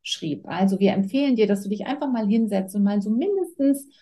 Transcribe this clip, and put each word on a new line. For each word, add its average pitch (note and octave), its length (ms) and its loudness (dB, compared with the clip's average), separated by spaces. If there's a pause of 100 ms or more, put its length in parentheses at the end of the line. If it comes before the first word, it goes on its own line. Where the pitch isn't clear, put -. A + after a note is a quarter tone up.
schrieb. - 440 -6
Also F#3+ 340 0
wir G3 120 4
empfehlen C4 440 0
dir, G#3+ 100 4
dass G3 160 0
du G3 80 -6
dich G#3 160 -6
einfach C#4+ 260 -4
mal A3 140 -2
hinsetzt G#3 500 0
und G3+ 60 2
mal G3+ 180 2
so G3 80 -4
mindestens C#4 800 0 (160)